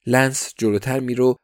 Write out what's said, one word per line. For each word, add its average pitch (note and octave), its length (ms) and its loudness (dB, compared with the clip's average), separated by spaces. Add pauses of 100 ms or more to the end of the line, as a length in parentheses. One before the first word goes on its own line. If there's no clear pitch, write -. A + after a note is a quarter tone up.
لنس C3 520 0
جلوتر A2 420 0
میره B2 240 -2
و B2+ 200 4